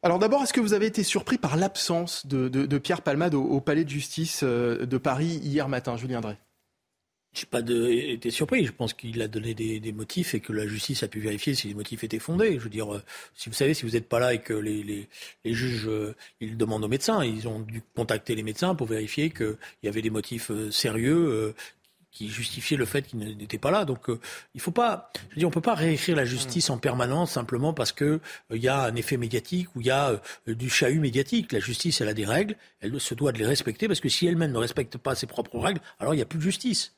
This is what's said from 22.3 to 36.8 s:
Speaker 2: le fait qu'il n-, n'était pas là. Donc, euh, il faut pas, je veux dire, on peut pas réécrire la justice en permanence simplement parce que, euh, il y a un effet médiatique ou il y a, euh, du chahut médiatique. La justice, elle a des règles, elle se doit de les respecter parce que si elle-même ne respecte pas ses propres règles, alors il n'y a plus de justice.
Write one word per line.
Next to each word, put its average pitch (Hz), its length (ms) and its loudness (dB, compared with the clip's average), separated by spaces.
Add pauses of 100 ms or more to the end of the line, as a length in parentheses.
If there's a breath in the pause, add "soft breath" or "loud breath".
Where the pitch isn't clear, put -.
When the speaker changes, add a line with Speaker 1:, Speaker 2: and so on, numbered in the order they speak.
Speaker 2:
le 127 80 2
fait 139 180 0
qu'il 113 200 -8
n-, 107 160 -8
n'était 107 200 -8
pas 139 120 2
là. 202 140 4
Donc, 131 260 -4
euh, 113 80 -2 (380 loud breath)
il - 40 -12
faut 170 120 -4
pas, 233 400 2 (160)
je - 80 -12
veux - 20 -6
dire, 170 80 4
on 156 60 2
peut 170 80 0
pas 220 160 4
réécrire 160 400 2
la 139 80 4
justice 127 440 0
en 123 100 0
permanence 127 520 2
simplement 127 420 0
parce 135 200 0
que, - 120 0
euh, 151 140 4 (320 loud breath)
il 113 100 -2
y 123 60 2
a 135 160 4
un 117 140 0
effet 120 200 0
médiatique 139 600 -2
ou 120 60 -6
il 117 40 2
y 127 60 6
a, 135 280 2 (280 loud breath)
euh, 113 80 -2
du 123 120 -4
chahut 135 300 4
médiatique. 139 540 2
La 113 80 2
justice, 120 400 0
elle 110 80 2
a 107 60 0
des 107 120 0
règles, 190 300 2 (240 soft breath)
elle 117 180 -4
se - 160 -4
doit 131 160 2
de 113 80 -4
les 107 80 2
respecter 135 400 0
parce 185 140 2
que 139 80 0
si - 180 2
elle-même 165 240 2
ne 117 80 0
respecte 120 400 -2
pas 131 160 0
ses 120 140 -6
propres - 320 -6
règles, 170 200 0 (200 loud breath)
alors 120 120 2
il 160 40 4
n'y 135 80 2
a - 20 -6
plus 160 140 -4
de - 20 -2
justice. 190 560 -2